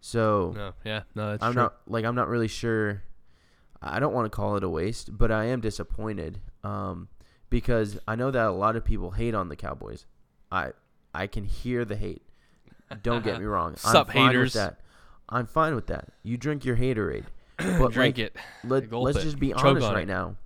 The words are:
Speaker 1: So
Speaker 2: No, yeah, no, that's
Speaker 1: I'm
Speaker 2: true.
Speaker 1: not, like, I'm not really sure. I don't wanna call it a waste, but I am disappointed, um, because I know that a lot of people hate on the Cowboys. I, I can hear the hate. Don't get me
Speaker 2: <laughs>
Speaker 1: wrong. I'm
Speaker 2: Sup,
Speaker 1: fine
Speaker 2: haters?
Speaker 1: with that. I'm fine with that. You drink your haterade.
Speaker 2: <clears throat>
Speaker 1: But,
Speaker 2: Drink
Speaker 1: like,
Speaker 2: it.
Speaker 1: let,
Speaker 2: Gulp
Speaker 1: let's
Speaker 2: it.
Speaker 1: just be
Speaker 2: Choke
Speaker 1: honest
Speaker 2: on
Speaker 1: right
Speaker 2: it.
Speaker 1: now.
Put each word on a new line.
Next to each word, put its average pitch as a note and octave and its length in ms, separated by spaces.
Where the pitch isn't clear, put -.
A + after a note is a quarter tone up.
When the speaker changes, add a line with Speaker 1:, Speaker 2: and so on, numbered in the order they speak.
Speaker 1:
So G#2 540
Speaker 2:
No, G2+ 180
yeah, G#2+ 160
no, G#2+ 160
that's G#2 120
Speaker 1:
I'm A#2 100
Speaker 2:
true. B2 100
Speaker 1:
not, - 140
like, A2 180
I'm A#2 100
not A#2+ 140
really A#2 180
sure. G#2+ 560
I D#2+ 180
don't C#3 140
wanna A#2 160
call G#2 260
it G2 80
a F#2 60
waste, F#2+ 480
but A2 140
I A2 140
am B2 160
disappointed, G#2 800
um, F#2+ 440
because A2 480
I A2 80
know B2+ 160
that A#2+ 160
a G#2 40
lot G2+ 240
of A2+ 100
people F2+ 260
hate A2+ 240
on F#2 140
the D2 60
Cowboys. - 500
I, E2+ 200
I F#2+ 140
can G2+ 160
hear A#2+ 420
the G#2 100
hate. G2 280
Don't A#2 200
get G#2 160
me F#2+ 60
Speaker 2:
<laughs> G#2+ 80
Speaker 1:
wrong. E2+ 200
I'm A2 80
Speaker 2:
Sup, C3+ 200
Speaker 1:
fine C3+ 200
Speaker 2:
haters? B2+ 240
Speaker 1:
with G#2+ 80
that. - 160
I'm A#2+ 180
fine D#3+ 300
with A2 120
that. - 220
You A#2 140
drink C#3+ 280
your B2+ 120
haterade. G#2+ 520
Speaker 2:
<clears throat> - 40
Speaker 1:
But, D#3+ 320
Speaker 2:
Drink B2+ 260
Speaker 1:
like, A2+ 100
Speaker 2:
it. - 100
Speaker 1:
let, B2+ 260
Speaker 2:
Gulp A#2 140
Speaker 1:
let's C#3+ 140
Speaker 2:
it. F#3 60
Speaker 1:
just D3+ 160
be C3+ 100
Speaker 2:
Choke B2+ 160
Speaker 1:
honest C3+ 220
Speaker 2:
on G2+ 60
Speaker 1:
right F#2 100
Speaker 2:
it. F#2 40
Speaker 1:
now. F#2+ 380